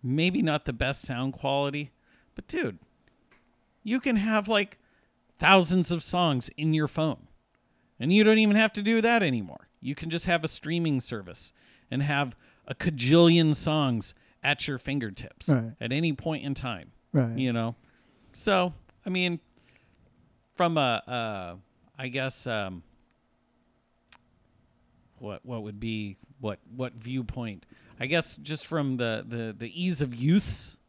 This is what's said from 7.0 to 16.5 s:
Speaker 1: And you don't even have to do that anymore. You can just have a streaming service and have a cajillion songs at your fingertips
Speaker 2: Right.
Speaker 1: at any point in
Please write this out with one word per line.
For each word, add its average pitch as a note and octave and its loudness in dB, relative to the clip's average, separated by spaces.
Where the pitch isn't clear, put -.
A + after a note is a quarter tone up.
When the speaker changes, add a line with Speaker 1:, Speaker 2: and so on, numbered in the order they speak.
Speaker 1:
And E3+ 2
you G#3 8
don't A3 8
even G#3 6
have A3 4
to G#3 -6
do A3+ 2
that A#3 2
anymore. A2+ -2
You C3 -6
can D#3+ -8
just E3 -4
have E3+ 2
a D#3 -2
streaming D#3+ 0
service G2 -10
and C3 -2
have C#3+ -2
a - -8
cajillion D#3+ 6
songs C3+ 0
at C#3+ -2
your C#3 -4
fingertips B2+ -6
Speaker 2:
Right. A2+ 0
Speaker 1:
at A#2 -4
any D#3 0
point D#3 -6
in C#3 -4